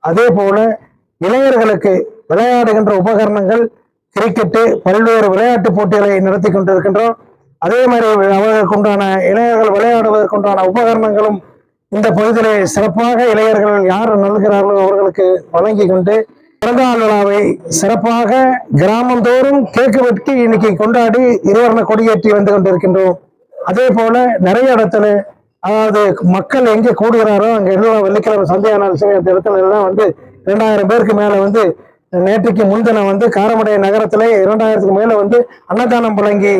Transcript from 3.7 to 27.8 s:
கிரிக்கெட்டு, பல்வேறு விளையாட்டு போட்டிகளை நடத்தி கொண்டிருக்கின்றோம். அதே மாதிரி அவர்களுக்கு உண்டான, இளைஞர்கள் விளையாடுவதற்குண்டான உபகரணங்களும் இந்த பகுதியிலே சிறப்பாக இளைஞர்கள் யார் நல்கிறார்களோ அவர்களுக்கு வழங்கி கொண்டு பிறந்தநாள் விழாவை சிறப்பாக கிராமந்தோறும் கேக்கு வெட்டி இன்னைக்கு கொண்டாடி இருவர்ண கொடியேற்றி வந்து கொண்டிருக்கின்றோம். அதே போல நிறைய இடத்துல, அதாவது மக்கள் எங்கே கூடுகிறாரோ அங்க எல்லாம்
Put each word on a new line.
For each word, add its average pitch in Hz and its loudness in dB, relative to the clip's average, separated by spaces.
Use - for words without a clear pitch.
கிரிக்கெட்டு, 214 -2
பல்வேறு 220 2
விளையாட்டு 226 0
போட்டிகளை 202 0
நடத்தி 196 0
கொண்டிருக்கின்றோம். 196 0
அதே 202 -2
மாதிரி 233 0
அவர்களுக்கு 214 0
உண்டான, 202 0
இளைஞர்கள் 220 0
விளையாடுவதற்குண்டான 208 0
உபகரணங்களும் 214 0
இந்த 214 -2
பகுதியிலே 220 0
சிறப்பாக 220 0
இளைஞர்கள் 208 0
யார் 220 -2
நல்கிறார்களோ 202 0
அவர்களுக்கு 196 0
வழங்கி 202 0
கொண்டு 185 0
பிறந்தநாள் 240 0
விழாவை 208 0
சிறப்பாக 220 0
கிராமந்தோறும் 247 2
கேக்கு 247 2
வெட்டி 247 -2
இன்னைக்கு 220 0
கொண்டாடி 233 0
இருவர்ண 226 2
கொடியேற்றி 214 0
வந்து 202 0
கொண்டிருக்கின்றோம். 185 0
அதே 208 -4
போல 226 0
நிறைய 247 2
இடத்துல, 214 0
அதாவது 214 0
மக்கள் 240 0
எங்கே 226 0
கூடுகிறாரோ 220 2
அங்க 190 -2
எல்லாம் 214 0